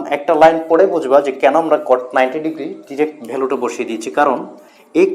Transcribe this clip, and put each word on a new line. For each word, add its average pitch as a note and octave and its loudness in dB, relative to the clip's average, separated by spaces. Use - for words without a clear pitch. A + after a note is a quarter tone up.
একটা E3 -2
লাইন E3 6
পড়ে E3 4
বুঝবা C#3 2
যে C3+ -4
কেন C#3 4
আমরা D3+ 0
cot B2+ 2
নাইনটি C3 0
ডিগ্রি D#3+ -8
ডাইরেক্ট D3+ -4
ভ্যালুটা C3 -2
বসিয়ে A#2+ -6
দিয়েছি, A2+ -8
কারণ C#3+ 2
এই F#3+ 4